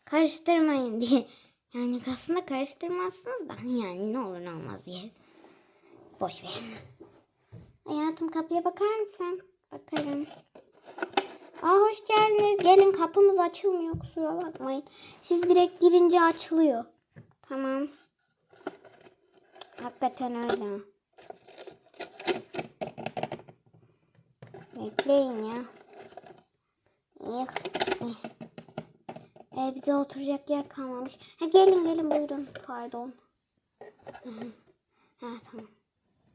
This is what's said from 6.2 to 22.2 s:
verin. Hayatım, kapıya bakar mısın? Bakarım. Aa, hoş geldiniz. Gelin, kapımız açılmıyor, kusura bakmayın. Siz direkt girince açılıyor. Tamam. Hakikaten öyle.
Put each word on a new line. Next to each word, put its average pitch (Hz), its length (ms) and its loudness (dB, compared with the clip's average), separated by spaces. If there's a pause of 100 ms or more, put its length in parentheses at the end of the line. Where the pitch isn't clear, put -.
verin. 226 320 -10 (1120)
Hayatım, 320 440 -4
kapıya 330 340 -4
bakar 381 300 -2
mısın? 370 460 -6 (300)
Bakarım. 294 540 -6 (1400)
Aa, 359 160 6
hoş 415 280 4
geldiniz. 427 520 4
Gelin, 381 340 10
kapımız 381 480 4
açılmıyor, 339 600 -2
kusura 320 380 -4
bakmayın. 302 460 -6 (380)
Siz 349 220 2
direkt 359 380 4
girince 349 400 8
açılıyor. 320 640 2 (560)
Tamam. 269 460 -4 (2000)
Hakikaten 247 520 -4
öyle. 214 440 -2 (4000)